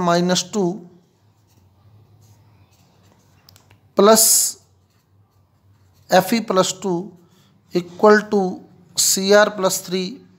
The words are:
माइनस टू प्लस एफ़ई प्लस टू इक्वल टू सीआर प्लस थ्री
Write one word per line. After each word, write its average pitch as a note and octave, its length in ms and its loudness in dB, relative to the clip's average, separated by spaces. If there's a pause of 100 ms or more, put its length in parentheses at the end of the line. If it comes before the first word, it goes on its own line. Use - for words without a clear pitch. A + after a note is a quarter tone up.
माइनस F3 520 0
टू F#3+ 180 -2 (3250)
प्लस A3 280 4 (1800)
एफ़ई F#3 320 2
प्लस F#3 320 -2 (100)
टू F#3 280 -6 (640)
इक्वल G#3+ 480 2
टू G3+ 360 -4 (380)
सीआर G3+ 520 2
प्लस F#3+ 360 -6
थ्री F#3 180 -6 (360)